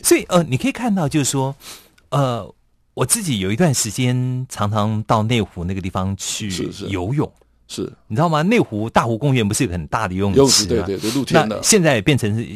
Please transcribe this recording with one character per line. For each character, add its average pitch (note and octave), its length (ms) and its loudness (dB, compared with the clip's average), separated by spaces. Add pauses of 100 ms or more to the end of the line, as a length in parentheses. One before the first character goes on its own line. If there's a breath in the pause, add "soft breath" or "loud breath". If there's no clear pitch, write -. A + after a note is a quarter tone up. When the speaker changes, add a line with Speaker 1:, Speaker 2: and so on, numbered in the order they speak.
Speaker 1:
所 E4+ 160 6
以， E3+ 60 -2
呃， F3 180 2
你 B2+ 140 -2
可 A3+ 100 -2
以 C4+ 60 0
看 A#3 200 -2
到 E3+ 160 0
就 D3+ 120 0
是 C3 100 0
说， C3+ 240 -2 (540 loud breath)
呃， B2 440 -2 (420)
我 C3 120 -2
自 A3+ 160 -2
己 C3+ 160 0
有 F#2+ 140 0
一 - 20 0
段 D3+ 180 2
时 A2+ 160 -2
间 B2+ 600 -2
常 G#2 200 -4
常 G#2+ 360 0
到 A2+ 180 2
内 A2+ 180 2
湖 F#2 220 -4
那 F2+ 100 -2
个 F#2+ 80 -4
地 F#2 80 -6
方 F#2+ 280 -2
去 - 340 -8
Speaker 2:
是， F2+ 220 -6
是。 G2 160 -10
Speaker 1:
游 F#2+ 260 -4
泳。 D3 180 -2 (360)
Speaker 2:
是。 - 140 -8 (260)
Speaker 1:
你 G#2+ 80 -6
知 C3 40 0
道 F3 80 2
吗？ D3+ 140 0
内 G#3+ 160 4
湖 A2 320 -2
大 D#3+ 160 2
湖 A#2 100 0
公 C#3 160 0
园 A#2 140 4
不 G2 80 0
是 - 80 0
有 A2+ 60 0
个 F2 60 -4
很 D#2+ 120 -4
大 A2 220 -2
的 F2+ 60 -4
游 G2 140 0
泳 G2 40 0
池 - 20 0
吗？ C3 40 6
Speaker 2:
游 C3+ 40 8
泳 C3+ 80 6
池， G#2+ 160 2
对， A2+ 160 0
对， F#2+ 160 -4
对， G#2+ 140 -2
露 C3 120 0
天 D3+ 240 2
的。 G#2 60 -4
Speaker 1:
那 F#2 80 -8
现 G#3+ 180 4
在 D#3 140 4
也 G#2 80 2
变 C#3 160 2
成 G#2+ 180 0
是 A#2 60 -2 (140)